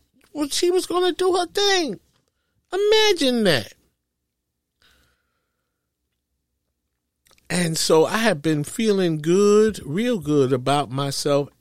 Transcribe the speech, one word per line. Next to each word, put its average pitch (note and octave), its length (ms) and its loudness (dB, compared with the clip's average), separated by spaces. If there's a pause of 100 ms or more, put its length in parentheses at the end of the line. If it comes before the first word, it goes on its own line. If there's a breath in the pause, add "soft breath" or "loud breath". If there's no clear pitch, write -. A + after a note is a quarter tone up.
(320)
well, D4 160 -6
she F4 240 -2
was F4+ 140 0
gonna F4+ 260 -2
do F4+ 240 0
her F4+ 120 -2
thing. F#4 520 -2 (720)
Imagine F#4+ 720 2
that. C#3+ 300 0 (3750)
And E3+ 280 -2
so D#3+ 280 4
I F#3 120 -2
have G#3+ 240 0
been D3+ 220 0
feeling F#3+ 540 -2
good, G#3 680 2
real G#3+ 340 -2
good C#3+ 340 0
about C#3 360 -2
myself C#3 600 -2 (120)